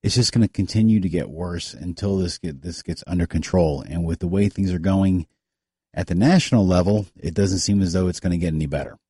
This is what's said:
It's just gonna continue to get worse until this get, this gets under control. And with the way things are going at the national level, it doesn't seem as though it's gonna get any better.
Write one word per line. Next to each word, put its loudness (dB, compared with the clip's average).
It's 0
just 2
gonna 4
continue 2
to -2
get -4
worse -8
until -4
this -2
get, -10
this -12
gets -10
under -2
control. 0
And -6
with -4
the -4
way 2
things -2
are -2
going 2
at -4
the -4
national 4
level, 2
it -6
doesn't 2
seem 2
as 0
though 2
it's -4
gonna 0
get 0
any -2
better. -6